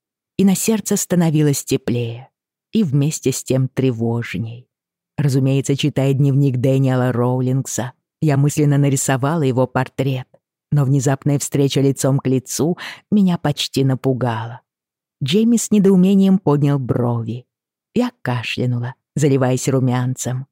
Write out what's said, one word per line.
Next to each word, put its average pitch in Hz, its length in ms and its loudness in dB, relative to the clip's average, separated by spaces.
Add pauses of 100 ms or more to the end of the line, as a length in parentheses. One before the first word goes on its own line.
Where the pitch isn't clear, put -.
(360)
и 190 100 2
на 190 100 4
сердце 208 420 -2
становилось 156 680 2
теплее, 120 640 -4 (420)
и 220 120 2
вместе 143 480 0
с - 120 -6
тем 131 240 0
тревожней. 117 1000 -4 (480)
Разумеется, 135 640 0
читая 139 360 0
дневник 139 440 2
Дэниела 127 540 0
Роулингса, 127 800 -2 (260)
я 151 160 2
мысленно 143 440 2
нарисовала 143 640 0
его 127 240 0
портрет, 131 600 -4 (440)
но 147 140 2
внезапная 139 520 0
встреча 139 440 0
лицом 139 360 2
к - 80 -4
лицу 131 540 -2 (320)
меня 185 260 2
почти - 460 -2
напугала. 123 800 -2 (600)
Джейми 220 320 2
с - 160 -2
недоумением 190 640 4
поднял 143 400 0
брови. 120 680 -4 (500)
Я 247 160 -2 (100)
кашлянула, 120 760 -4 (200)
заливаясь 131 540 0
румянцем. 127 840 -2